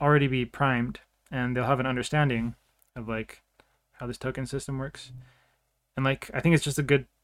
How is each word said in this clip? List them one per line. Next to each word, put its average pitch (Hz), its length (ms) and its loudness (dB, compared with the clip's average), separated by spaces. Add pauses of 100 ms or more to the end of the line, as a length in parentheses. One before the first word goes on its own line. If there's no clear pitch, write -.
already 147 240 6
be 127 180 0
primed 123 580 0 (280)
and 123 260 -4
they'll 123 100 0
have 131 140 2
an 127 60 -2
understanding 123 720 0 (400)
of, 113 120 -10
like, 110 360 -8 (480)
how - 160 -12
this 120 100 -8
token 131 300 -6
system 135 320 -6
works. 139 320 -12 (840)
And, 135 80 0
like, 135 300 0
I 135 60 -2
think 165 160 6
it's - 80 4
just 147 160 -2
a 147 40 0
good 135 220 2 (180)